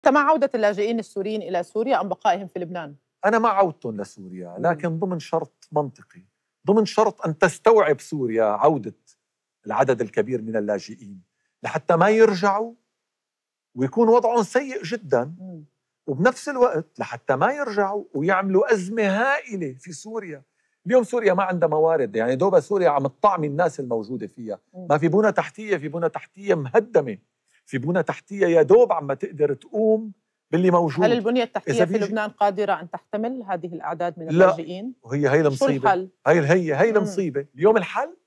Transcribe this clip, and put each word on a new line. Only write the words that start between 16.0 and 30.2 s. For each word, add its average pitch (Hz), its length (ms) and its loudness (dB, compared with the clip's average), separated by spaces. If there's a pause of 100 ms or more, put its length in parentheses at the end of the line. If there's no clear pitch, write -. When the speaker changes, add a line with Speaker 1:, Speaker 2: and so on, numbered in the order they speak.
Speaker 2:
وبنفس 185 420 0
الوقت 247 500 -2
لحتى 120 360 -4
ما 196 180 0
يرجعوا 208 500 -4 (100)
ويعملوا 190 600 2
أزمة 208 300 -2
هائلة 202 760 -2
في 180 140 -18
سوريا. 185 500 -12 (420)
اليوم 240 180 4
سوريا 220 300 2
ما 190 100 2
عندها 175 260 0
موارد، 151 460 2
يعني 117 200 0
دوبا 180 240 4
سوريا 185 300 2
عم 139 180 0
تطعمي 175 400 0
الناس 147 320 -2
الموجودة 117 480 -6
فيها. 110 320 -12 (140)
Speaker 1:
مم. 180 160 -16
Speaker 2:
ما 147 80 2
في 156 100 0
بنى 202 240 4
تحتية، 202 460 -4
في 147 100 -8
بنى 165 220 -4
تحتية 190 460 -4
مهدمة، 147 640 0 (480)
في 135 120 -8
بنى 160 260 -2
تحتية 190 440 -4
يا 165 140 4
دوب 208 300 6
عم 143 220 -2
تقدر 143 400 -2
تقوم 220 580 -2 (400)